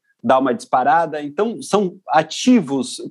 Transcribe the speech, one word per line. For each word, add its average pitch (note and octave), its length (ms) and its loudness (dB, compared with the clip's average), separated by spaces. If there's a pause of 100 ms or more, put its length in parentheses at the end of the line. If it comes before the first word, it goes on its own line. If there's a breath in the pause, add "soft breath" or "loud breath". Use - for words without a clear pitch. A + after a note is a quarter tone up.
(220)
dá C3 180 4
uma C3+ 120 0
disparada. D3 680 0
Então, D#3+ 400 -4
são F#3+ 320 0 (140)
ativos D#3+ 880 2 (140)